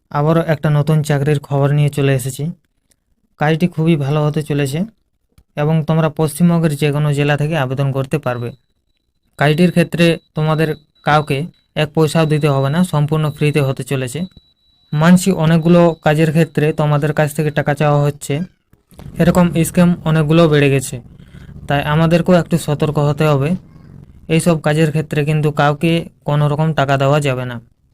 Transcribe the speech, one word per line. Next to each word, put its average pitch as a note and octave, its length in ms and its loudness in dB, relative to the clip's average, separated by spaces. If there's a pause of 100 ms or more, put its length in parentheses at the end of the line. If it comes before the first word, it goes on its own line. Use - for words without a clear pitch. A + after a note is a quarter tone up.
আবারও D#3 320 0
একটা D#3+ 280 -2
নতুন D3+ 340 2
চাকরির C#3+ 360 0
খবর C#3+ 320 -2
নিয়ে D3 180 2
চলে C#3 260 0
এসেছি। C3+ 360 -6 (880)
কাজটি D#3 300 0
খুবই D#3+ 280 0
ভালো D3 300 0
হতে D3 180 -2
চলেছে C#3+ 420 -2 (720)
এবং D3+ 280 0
তোমরা D#3+ 260 0
পশ্চিমবঙ্গের D#3+ 680 0
যে D3 160 0
কোনো D3 220 0
জেলা C#3+ 240 0
থেকে D3+ 200 -2
আবেদন C3+ 340 -2
করতে C3+ 260 -4
পারবে। B2 340 -6 (840)
কাজটির D3+ 320 2
ক্ষেত্রে E3+ 500 0 (160)
তোমাদের D#3 400 -2 (280)
কাউকে D3+ 400 0 (320)
এক D3+ 180 -2
পয়সাও D#3+ 320 2
দিতে D3+ 240 0
হবে C3+ 200 0
না, E3+ 140 0
সম্পূর্ণ D3+ 480 0
ফ্রিতে D3 300 0
হতে C3+ 220 -4
চলেছে। C#3 420 -6 (680)
মানছি F3+ 380 4
অনেকগুলো E3 720 2
কাজের D#3 260 2
ক্ষেত্রে D#3 440 0
তোমাদের D3 400 0
কাছ D3+ 220 -2
থেকে D3+ 160 -2
টাকা D3 220 -2
চাওয়া D3 300 0
হচ্ছে, C#3+ 360 -4 (800)
এরকম F3 300 2 (140)
স্ক্যাম F3 400 2
অনেকগুলো D#3+ 440 2
বেড়ে C#3+ 220 2
গেছে, C3 320 -4 (680)
তাই C#3+ 160 -2
আমাদেরকেও E3 520 2
একটু E3+ 220 0
সতর্ক D3 420 -2
হতে D3 240 0
হবে। D3+ 320 0 (720)
এইসব D#3+ 340 0
কাজের D3+ 280 0
ক্ষেত্রে D3+ 360 -4
কিন্তু D3+ 260 0
কাউকে D#3 540 0 (200)
কোনো D3 220 0
রকম D#3 260 -2
টাকা C#3 240 0
দেওয়া C#3 220 2
যাবে B2+ 260 -4
না। A#2+ 160 -10 (320)